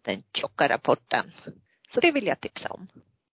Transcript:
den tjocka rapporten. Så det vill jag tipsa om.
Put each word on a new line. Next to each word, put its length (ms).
den 200
tjocka 340
rapporten. 560
Så 120
det 120
vill 140
jag 140
tipsa 280
om. 180